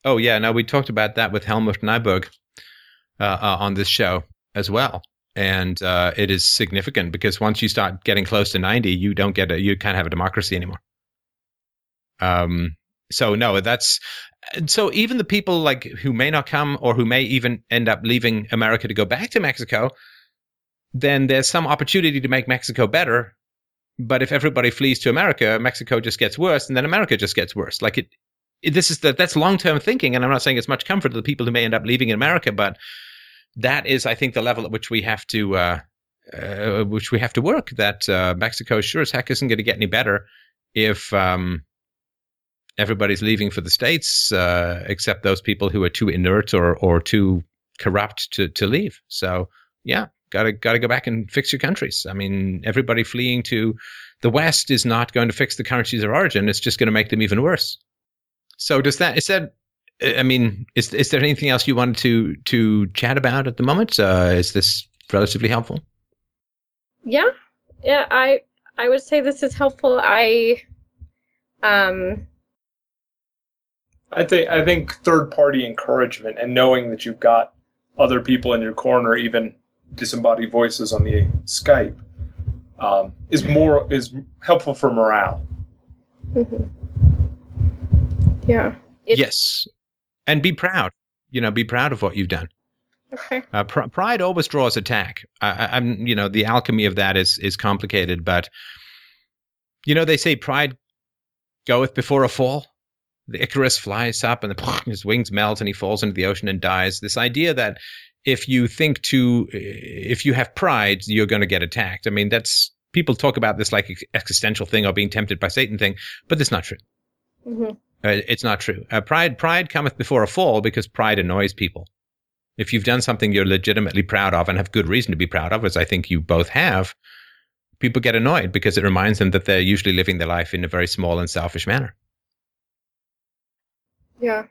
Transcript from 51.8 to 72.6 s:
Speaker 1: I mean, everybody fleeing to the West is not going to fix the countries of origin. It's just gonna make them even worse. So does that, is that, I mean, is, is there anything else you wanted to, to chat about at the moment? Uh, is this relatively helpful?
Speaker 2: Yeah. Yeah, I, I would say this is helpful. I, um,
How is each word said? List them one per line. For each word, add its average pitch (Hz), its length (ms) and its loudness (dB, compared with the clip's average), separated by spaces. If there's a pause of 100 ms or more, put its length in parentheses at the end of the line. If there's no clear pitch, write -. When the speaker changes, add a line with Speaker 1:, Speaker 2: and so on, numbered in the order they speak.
Speaker 1:
I 98 40 -8
mean, 190 520 -4
everybody 117 380 0
fleeing 123 400 -2
to 110 320 -2 (460)
the 120 80 2
West 151 420 0
is 123 140 0
not 117 280 0
going 117 160 2
to 107 40 -4
fix - 220 -2
the 120 80 -8
countries 117 400 -2
of 104 60 0
origin. 113 400 2
It's 98 100 -2
just - 200 -2
gonna 110 120 4
make 107 180 0
them 110 120 0
even 104 200 2
worse. 165 360 -2 (800)
So 135 240 0
does 139 160 2
that, 165 200 0
is - 100 -2
that, 185 260 -2 (480)
I 127 220 2
mean, 120 420 2 (100)
is, - 180 0
is 127 180 0
there 143 80 2
anything 147 300 0
else 127 180 2
you 135 80 2
wanted 123 220 0
to, 113 380 2 (100)
to 107 420 2
chat 120 300 -2
about 131 300 0
at 117 100 -6
the 120 60 0
moment? 170 360 0
Uh, 92 340 4
is 90 200 0
this - 340 0 (260)
relatively 107 340 2
helpful? 117 320 -2 (1300)
Speaker 2:
Yeah. 285 240 0 (540)
Yeah, 277 260 2
I, 262 320 4 (360)
I 240 120 0
would 269 120 4
say 294 200 2
this 277 220 -2
is 269 100 -2
helpful. 269 500 2
I, 226 580 4 (1000)
um, 196 640 2 (1800)